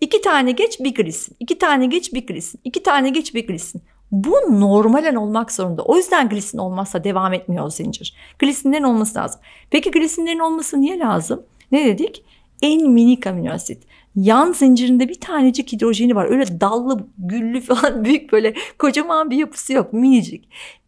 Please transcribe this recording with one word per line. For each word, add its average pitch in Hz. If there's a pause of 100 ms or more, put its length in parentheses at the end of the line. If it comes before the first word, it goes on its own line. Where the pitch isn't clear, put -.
İki 415
tane 277
geç, 403
bir 254
glisin. -
İki 320
tane 277
geç, 330
bir 247
glisin. 160
İki -
tane 277
geç, 311
bir 226
glisin. 170 (300)
Bu 202 (160)
normalen 220
olmak 220
zorunda. 180
O 285
yüzden 359
glisin 208
olmazsa 185
devam 190
etmiyor 175
o 151
zincir. - (220)
Glisinlerin 277
olması 220
lazım. - (300)
Peki 302
glisinlerin 330
olması 320
niye 339
lazım? 190 (300)
Ne 294
dedik? 233 (380)
En 302
minik 240
amino 175
asit. - (340)
Yan 226
zincirinde 254
bir 359
tanecik 269
hidrojeni 226
var. 196
Öyle 214
dallı, 233 (100)
güllü 226
falan 247
<laughs> -
büyük, 277
böyle 220 (240)
kocaman 311
bir 254
yapısı 302
yok. 262
Minicik. 240 (400)